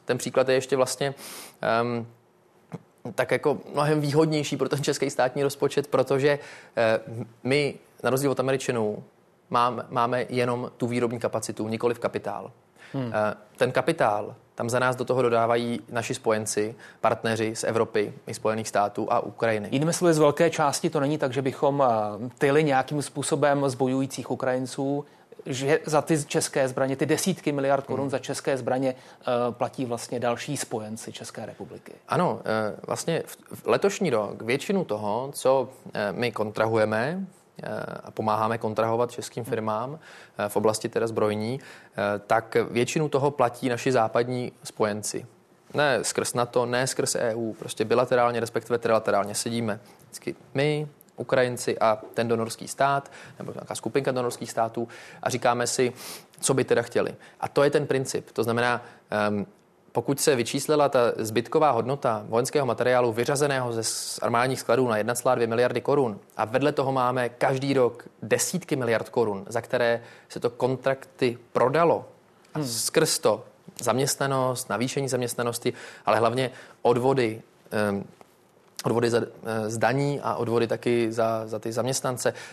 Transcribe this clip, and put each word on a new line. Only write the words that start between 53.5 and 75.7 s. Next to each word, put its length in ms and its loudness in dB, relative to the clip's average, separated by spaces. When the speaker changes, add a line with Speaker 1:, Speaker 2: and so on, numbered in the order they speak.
Speaker 1:
nějaká 220 -10
skupinka 360 -2
donorských 400 -4
států 360 -2
a 60 0
říkáme 380 0
si, 260 2
co 140 2
by 100 4
teda 180 4
chtěli. 340 0
A 80 -4
to 160 4
je 60 6
ten 180 2
princip. 440 -2
To 120 0
znamená, 380 2
ehm, 340 0
pokud 280 -2
se 160 4
vyčíslila 540 2
ta 100 4
zbytková 540 2
hodnota 580 0
vojenského 360 2
materiálu 480 2
vyřazeného 600 0
ze 100 -2
s-, 400 -6
armádních 360 2
skladů 280 4
na 100 2
jedna 180 0
celá 200 2
dvě 120 2
miliardy 340 2
korun 380 0
a 80 0
vedle 260 2
toho 200 0
máme 380 2
každý 440 0
rok 300 2
desítky 540 -2
miliard 340 0
korun, 380 0
za 140 -4
které 400 0
se 100 -10
to 100 0
kontrakty 880 -2
prodalo, 520 4
a 60 -6
Speaker 2:
Hmm. 80 -2
Speaker 1:
skrz 520 0
to 240 2
zaměstnanost, 880 0
navýšení 400 -2
zaměstnanosti, 640 -2